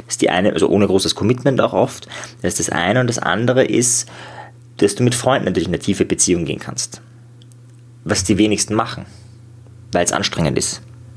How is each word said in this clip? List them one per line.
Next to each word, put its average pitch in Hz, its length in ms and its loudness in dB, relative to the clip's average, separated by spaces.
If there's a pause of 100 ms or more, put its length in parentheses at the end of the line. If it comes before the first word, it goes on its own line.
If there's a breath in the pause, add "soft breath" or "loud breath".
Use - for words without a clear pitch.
Das - 80 -8
ist - 80 -2
die - 80 4
eine, 92 240 2
also 82 160 2
ohne 101 160 4
großes 95 300 2
Commitment 123 460 0
auch 92 120 2
oft. - 340 0 (360 loud breath)
Das 90 100 -2
ist - 60 -4
das - 100 -2
eine. 98 300 2
Und 127 80 2
das 117 100 -2
andere 120 480 2
ist, 117 420 0 (680 loud breath)
dass - 160 4
du - 80 -2
mit 123 140 2
Freunden 131 300 0
natürlich 87 220 0
in 90 60 -2
eine 82 80 -4
tiefe 98 240 0
Beziehung 87 400 0
gehen 80 140 -6
kannst. - 420 -10 (1040)
Was - 200 -2
die 101 140 2
wenigsten 104 380 2
machen, 113 320 -4 (840 loud breath)
weil 87 140 2
es 85 60 -2
anstrengend - 480 0
ist. - 240 -6 (340)